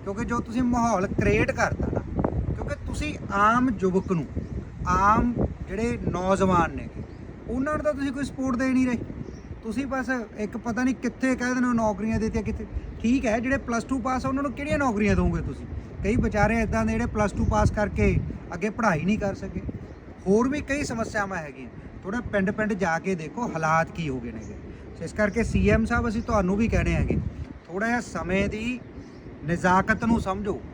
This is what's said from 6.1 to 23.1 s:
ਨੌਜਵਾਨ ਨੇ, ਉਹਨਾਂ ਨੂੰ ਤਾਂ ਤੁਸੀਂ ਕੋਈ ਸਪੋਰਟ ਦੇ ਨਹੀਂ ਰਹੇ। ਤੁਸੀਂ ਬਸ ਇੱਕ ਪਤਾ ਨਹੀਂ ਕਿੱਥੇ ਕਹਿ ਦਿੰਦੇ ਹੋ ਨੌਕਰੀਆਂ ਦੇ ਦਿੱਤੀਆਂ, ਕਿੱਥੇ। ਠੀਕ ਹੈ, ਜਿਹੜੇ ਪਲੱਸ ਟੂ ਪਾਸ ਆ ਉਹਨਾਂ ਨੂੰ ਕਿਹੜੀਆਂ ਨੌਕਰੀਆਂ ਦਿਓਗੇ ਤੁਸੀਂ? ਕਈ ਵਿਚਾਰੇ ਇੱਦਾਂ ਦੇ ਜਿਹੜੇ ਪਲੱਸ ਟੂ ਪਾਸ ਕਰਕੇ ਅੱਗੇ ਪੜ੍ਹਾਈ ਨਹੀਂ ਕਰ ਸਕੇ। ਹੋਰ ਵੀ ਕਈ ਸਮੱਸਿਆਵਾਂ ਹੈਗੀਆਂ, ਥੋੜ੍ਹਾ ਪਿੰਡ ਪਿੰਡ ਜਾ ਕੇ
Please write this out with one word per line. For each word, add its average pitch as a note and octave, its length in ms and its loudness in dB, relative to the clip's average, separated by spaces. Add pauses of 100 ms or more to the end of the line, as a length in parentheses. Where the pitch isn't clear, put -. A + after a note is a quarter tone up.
ਨੌਜਵਾਨ F3+ 640 4
ਨੇ, B2 140 -8 (580)
ਉਹਨਾਂ C4 260 -2
ਨੂੰ D4+ 100 -2
ਤਾਂ D4+ 100 2
ਤੁਸੀਂ C#4 180 -2
ਕੋਈ C#4 120 -4
ਸਪੋਰਟ C4 320 -2
ਦੇ C4 140 0
ਨਹੀਂ B3+ 180 4
ਰਹੇ। A#3+ 100 0 (680)
ਤੁਸੀਂ A3+ 220 -4
ਬਸ C4 240 -4 (280)
ਇੱਕ G#3+ 200 -4
ਪਤਾ A3+ 260 -2
ਨਹੀਂ B3+ 120 2
ਕਿੱਥੇ C4 400 0
ਕਹਿ B3 180 -2
ਦਿੰਦੇ B3 140 2
ਹੋ B3 60 2
ਨੌਕਰੀਆਂ A3 460 2
ਦੇ G#3+ 60 0
ਦਿੱਤੀਆਂ, A3 180 0
ਕਿੱਥੇ। G#3+ 220 -4 (340)
ਠੀਕ B3 260 2
ਹੈ, A3+ 140 2
ਜਿਹੜੇ A3 180 0
ਪਲੱਸ A#3 260 -2
ਟੂ C4 160 -2
ਪਾਸ B3+ 260 0
ਆ C4 40 0
ਉਹਨਾਂ C4+ 140 0
ਨੂੰ C#4 100 -2
ਕਿਹੜੀਆਂ D4+ 240 -2
ਨੌਕਰੀਆਂ G#3 380 4
ਦਿਓਗੇ E3+ 260 2
ਤੁਸੀਂ? - 240 -6 (380)
ਕਈ G#3 120 2
ਵਿਚਾਰੇ A3 460 4
ਇੱਦਾਂ A3 240 2
ਦੇ A3 60 0
ਜਿਹੜੇ A3+ 140 0
ਪਲੱਸ G#3 260 0
ਟੂ - 140 0
ਪਾਸ G#3+ 260 4
ਕਰਕੇ G3+ 460 2 (360)
ਅੱਗੇ F3+ 160 -2
ਪੜ੍ਹਾਈ F#3+ 360 2
ਨਹੀਂ G#3 140 2
ਕਰ G3 160 -2
ਸਕੇ। - 260 -8 (680)
ਹੋਰ A3+ 220 6
ਵੀ D4 120 -2
ਕਈ C#4 220 -2
ਸਮੱਸਿਆਵਾਂ G#3 540 -2
ਹੈਗੀਆਂ, C3+ 320 -10 (340)
ਥੋੜ੍ਹਾ G#3+ 180 -2
ਪਿੰਡ G3+ 300 2
ਪਿੰਡ G#3+ 220 0
ਜਾ E3+ 260 0
ਕੇ F#3+ 160 -2